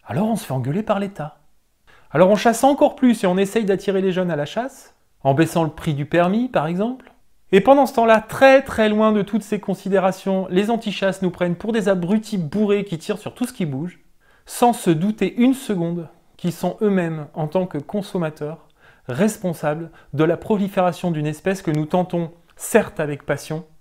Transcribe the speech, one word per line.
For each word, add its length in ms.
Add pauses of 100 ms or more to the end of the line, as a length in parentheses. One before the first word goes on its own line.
Alors 200
on 80
se 100
fait 80
engueuler 280
par 160
l'État. 400 (720)
Alors 220
on 40
chasse 280
encore 320
plus 280
et 40
on 100
essaye 280
d'attirer 360
les 100
jeunes 200
à 40
la 120
chasse, 480 (280)
en 120
baissant 280
le 60
prix 240
du 120
permis 420
par 180
exemple. 460 (400)
Et 100
pendant 240
ce 80
temps-là, 280
très 420
très 260
loin 220
de 100
toutes 220
ces 160
considérations, 920
les 220
antichasses 500
nous 80
prennent 260
pour 180
des 160
abrutis 500
bourrés 460
qui 120
tirent 220
sur 160
tout 100
ce 80
qui 140
bouge, 320 (480)
sans 260
se 160
douter 460
une 180
seconde 540 (300)
qu'ils 160
sont 280
eux-mêmes, 540
en 120
tant 200
que 100
consommateurs, 880 (400)
responsables 840 (220)
de 100
la 140
prolifération 760
d'une 160
espèce 340
que 100
nous 140
tentons, 460 (240)
certes 440
avec 280
passion 360 (180)